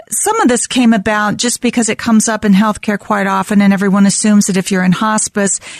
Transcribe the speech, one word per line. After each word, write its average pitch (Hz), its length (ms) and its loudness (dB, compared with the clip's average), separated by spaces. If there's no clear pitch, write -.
some 440 320 -2
of 349 60 2
this 240 180 0
came 240 260 2
about 208 460 -2
just - 240 -4
because 233 260 -2
it 214 80 -4
comes 220 320 0
up 220 160 -4
in 208 80 2
healthcare 208 460 0
quite 202 280 -2
often, 196 360 0
and 202 100 4
everyone 196 320 2
assumes 208 440 2
that 190 100 -2
if 185 120 -4
you're 185 140 0
in 185 80 2
hospice 214 680 -2